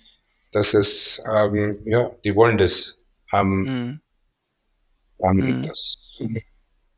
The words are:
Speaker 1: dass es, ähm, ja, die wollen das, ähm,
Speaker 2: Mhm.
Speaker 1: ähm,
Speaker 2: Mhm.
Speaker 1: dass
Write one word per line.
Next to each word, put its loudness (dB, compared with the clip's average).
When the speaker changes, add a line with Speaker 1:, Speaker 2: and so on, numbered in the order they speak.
Speaker 1:
dass 0
es, 2
ähm, 0
ja, 0
die -2
wollen 6
das, 0
ähm, 2
Speaker 2:
Mhm. -8
Speaker 1:
ähm, 2
Speaker 2:
Mhm. 0
Speaker 1:
dass -8